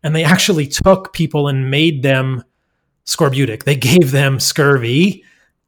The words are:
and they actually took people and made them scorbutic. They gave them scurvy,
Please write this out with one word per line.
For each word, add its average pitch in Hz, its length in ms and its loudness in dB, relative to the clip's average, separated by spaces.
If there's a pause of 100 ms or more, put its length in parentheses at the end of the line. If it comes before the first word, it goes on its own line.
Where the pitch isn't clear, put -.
and 151 140 -4
they 160 80 0
actually 180 420 2
took 185 480 0
people 147 340 -2
and 135 220 -4
made 147 340 0
them 131 400 -2 (640)
scorbutic. 131 580 -2
They 147 120 0
gave 131 360 2
them 139 280 0
scurvy, 143 840 0 (440)